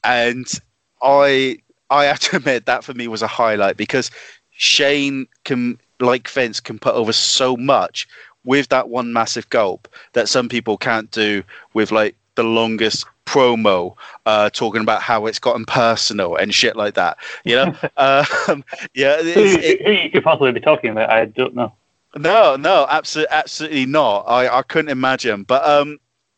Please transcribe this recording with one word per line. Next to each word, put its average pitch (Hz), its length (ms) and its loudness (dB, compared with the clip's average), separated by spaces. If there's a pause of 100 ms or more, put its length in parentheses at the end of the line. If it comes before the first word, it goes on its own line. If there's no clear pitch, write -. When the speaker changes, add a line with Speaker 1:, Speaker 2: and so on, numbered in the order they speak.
Speaker 1:
And 120 440 -2 (520)
I, 135 580 2 (300)
I 143 160 4
have 143 140 0
to - 180 -2
admit, 127 300 -2
that 123 180 -2
for 135 80 -14
me 120 160 -8
was 110 120 -6
a 110 60 -4
highlight, 104 480 0
because 120 340 -2 (420)
Shane 139 760 0 (160)
can, 123 340 -2 (220)
like 123 300 0
Vince, 120 320 -2
can 110 180 -14
put 127 160 0
over 113 160 0
so 127 460 0
much 120 500 0 (380)
with 135 240 2
that 127 180 0
one 120 240 -6
massive 117 380 -4
gulp 104 400 -2 (240)
that 113 160 0
some 123 180 0
people 113 300 -2
can't 113 340 -4
do 104 320 0 (300)
with, 107 180 0
like, 107 240 0 (200)
the 120 80 0
longest 113 640 -2 (200)
promo, 107 720 0 (280)
uh, 107 260 2
talking 113 300 -4
about 107 200 0
how 110 240 -2
it's 110 120 -6
gotten 120 280 -2
personal 107 720 -2
and 98 180 -2
shit 113 220 0
like 104 160 -2
that, 87 240 0 (260)
you 117 120 2
know? 143 200 2 (100)
Speaker 2:
<laughs> - 120 -8
Speaker 1:
Um, 143 640 2 (300)
yeah, 139 280 2
Speaker 2:
Who, 175 200 2
Speaker 1:
it's, 190 240 4
it - 200 2
Speaker 2:
who 214 60 2
you 175 180 0
could 139 140 0
possibly 143 300 2
be 117 80 -4
talking 123 300 2
about, 110 180 -2
I 113 160 4
don't 127 300 -4
know. 123 180 -4 (420)
Speaker 1:
No, 165 400 4
no, 151 340 2
abso-, 156 400 -2
absolutely 156 560 -4
not. 127 360 2
I, 127 260 2
I 127 160 0
couldn't 156 260 -2
imagine. 127 540 -2
But, 131 200 0
um, 147 360 2 (380)